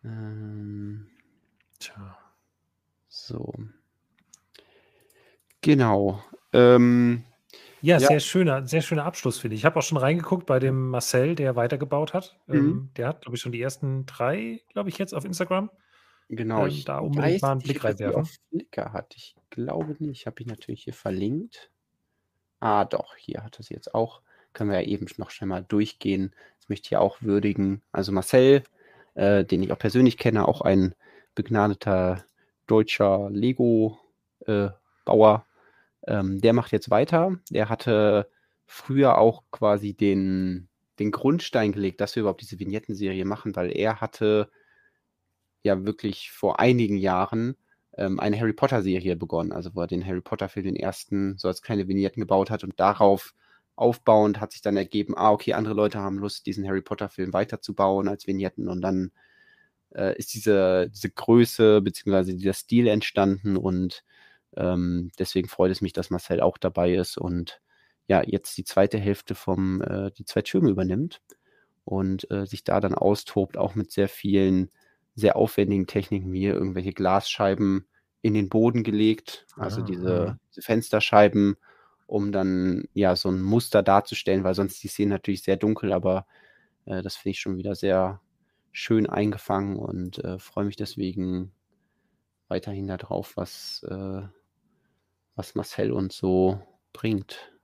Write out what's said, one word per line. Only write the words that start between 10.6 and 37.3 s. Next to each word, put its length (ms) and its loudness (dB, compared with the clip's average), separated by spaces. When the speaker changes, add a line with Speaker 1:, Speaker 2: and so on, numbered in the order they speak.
Speaker 2:
Marcel, 460 0
der 180 -2
weitergebaut 580 -2
hat. 280 -8
Speaker 1:
Mhm. 280 2
Speaker 2:
Ähm, 180 -10
der 120 -4
hat, 140 -8
glaub 120 -12
ich, 60 -8
schon 120 -8
die 100 -6
ersten 420 -6
drei, 560 -6
glaub 160 -4
ich, 100 -10
jetzt 160 -6
auf 100 -8
Instagram. 460 -4
Speaker 1:
Genau, 340 -2
Speaker 2:
Ähm, 20 0
Speaker 1:
ich 180 -4
Speaker 2:
da 160 -4
unbedingt 400 0
Speaker 1:
weiß 20 -2
Speaker 2:
mal 100 2
einen 100 -2
Speaker 1:
nicht, 0 -
Speaker 2:
Blick 220 -4
Speaker 1:
ob 40 2
es 140 -4
die 120 -2
Speaker 2:
reinwerfen. 0 -
Speaker 1:
auf 220 -2
Flickr 420 -8
hat. 240 -10
Ich 200 -20
glaube 500 -6
nicht, 260 -10
habe 160 -14
ich 60 -12
natürlich 360 -14
hier 100 -12
verlinkt. 760 -6
Ah, 240 2
doch, 320 -6
hier 280 -14
hat 140 -20
er 60 -20
sie 100 -14
jetzt 200 -18
auch. 280 -2
Können 180 -4
wir 100 0
ja 60 -2
eben 200 -6
noch 120 -12
schnell 180 -10
mal 160 -6
durchgehen. 720 -2
Das 100 -20
möchte 180 -8
ich 60 -8
ja 80 2
auch 220 0
würdigen. 600 0
Also 200 -4
Marcel, 520 6
äh, 300 4
den 180 0
ich 100 -2
auch 60 -4
persönlich 400 4
kenne, 300 2
auch 140 0
ein 320 4
begnadeter 880 0
deutscher 640 2
Lego, 680 2
äh, 240 0
Bauer, 420 6
ähm, 340 -2
der 140 4
macht 180 0
jetzt 180 -2
weiter. 480 2